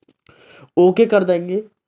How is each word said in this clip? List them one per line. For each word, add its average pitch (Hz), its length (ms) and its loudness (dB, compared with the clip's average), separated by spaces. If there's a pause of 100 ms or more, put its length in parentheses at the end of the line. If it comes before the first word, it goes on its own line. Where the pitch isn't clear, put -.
(760)
ओके 185 300 2
कर 208 180 0
देंगे। 180 380 -4 (260)